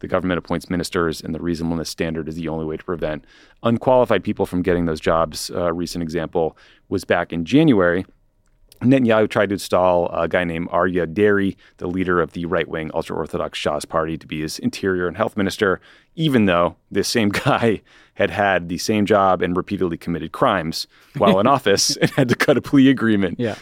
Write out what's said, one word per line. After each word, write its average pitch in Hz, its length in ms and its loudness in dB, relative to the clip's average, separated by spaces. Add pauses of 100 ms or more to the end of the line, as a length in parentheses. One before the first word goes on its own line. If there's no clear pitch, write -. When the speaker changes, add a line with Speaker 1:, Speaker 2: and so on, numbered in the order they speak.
Speaker 1:
The 95 80 -12
government 90 280 -2
appoints 82 320 -6
ministers, 85 540 -2
and 80 120 -8
the 78 60 -8
reasonableness 82 480 -4
standard 80 400 -6
is 78 80 -10
the 82 120 -6
only 80 180 -6
way 78 100 -6
to - 80 -12
prevent 78 400 -6 (380)
unqualified 117 600 2
people 104 220 -2
from 90 160 -4
getting 87 240 2
those 80 160 -2
jobs. 82 540 0
A 87 180 -2
recent 87 300 -6
example 80 520 -2 (360)
was 98 160 -4
back 87 260 0
in 85 140 -4
January. 101 580 4 (800)
Netanyahu 113 460 4
tried 101 220 0
to 101 40 0
install 90 540 2
a 82 180 -2
guy 90 180 0
named 85 260 -4
Aryeh 87 420 0
Deri, 101 440 2 (200)
the - 100 -10
leader 90 340 0
of 80 120 -2
the 85 140 -8
right-wing 82 480 -4
ultra-Orthodox 80 640 -6
Shas 73 280 -4
party, 80 300 -2
to 73 100 -14
be 78 140 -8
his 78 180 -6
interior 95 480 -2
and 85 120 -6
health 110 180 -2
minister, 95 440 0 (340)
even 135 320 2
though 87 300 2 (140)
this 98 160 -2
same 110 220 0
<laughs> - 160 -4
guy 117 380 2 (320)
had 101 160 0
had 92 380 2
the 90 80 -6
same 107 300 0
job 95 340 4
and 90 160 -2
repeatedly 90 400 -2
committed 78 360 -6
crimes 92 540 0 (300)
while 98 240 4
in 107 60 2
Speaker 2:
<laughs> 135 100 4
Speaker 1:
office - 400 0
and - 140 0
had 135 180 0
to 117 60 4
cut - 200 2
a 120 60 0
plea 135 300 4
agreement 107 500 0
Speaker 2:
Yeah. 110 220 -2